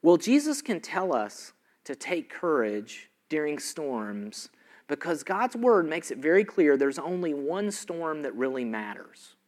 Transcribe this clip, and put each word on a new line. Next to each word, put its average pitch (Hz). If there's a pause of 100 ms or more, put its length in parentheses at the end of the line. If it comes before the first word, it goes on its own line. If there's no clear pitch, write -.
Well, 170
Jesus 285
can 185
tell 185
us 107 (320)
to 135
take -
courage 110 (200)
during 151
storms 107 (380)
because 160
God's 214
word 226
makes 160
it 120
very 165
clear 156
there's 139
only 170
one 170
storm 165
that 127
really 131
matters. - (120)